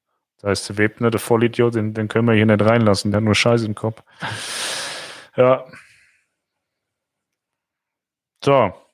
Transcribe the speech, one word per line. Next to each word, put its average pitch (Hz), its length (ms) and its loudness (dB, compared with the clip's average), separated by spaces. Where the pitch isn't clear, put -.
Da 101 80 -4
heißt, 98 200 -4
der 101 80 -10
Webner, 107 320 0
der 113 100 -2
Vollidiot, 117 540 0
den, 107 220 -4
den 110 140 -4
können 117 180 0
wir 113 80 4
hier 107 100 4
nicht 107 160 4
reinlassen, 107 500 2
der 104 60 0
hat 110 80 0
nur 107 80 2
Scheiße 117 320 2
im 107 100 -6
Kopf. - 280 -8
Ja. 131 300 2
So. 127 280 4